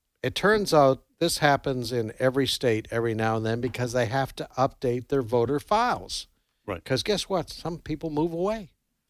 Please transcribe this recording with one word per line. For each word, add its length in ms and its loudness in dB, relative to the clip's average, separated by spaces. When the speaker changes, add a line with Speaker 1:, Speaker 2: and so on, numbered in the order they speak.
Speaker 1:
it 140 -4
turns 380 2
out 300 6
this 200 0
happens 520 2
in 280 -2
every 260 2
state 460 0
every 220 0
now 240 0
and 80 -2
then 160 0
because 320 -4
they 140 2
have 280 -2
to 120 -8
update 500 -2
their 140 0
voter 380 0
files. 680 -2
Speaker 2:
Right. 160 -6
Speaker 1:
'Cause 200 -2
guess 260 -2
what? 200 -2
Some 300 -10
people 300 -6
move 240 0
away. 380 -2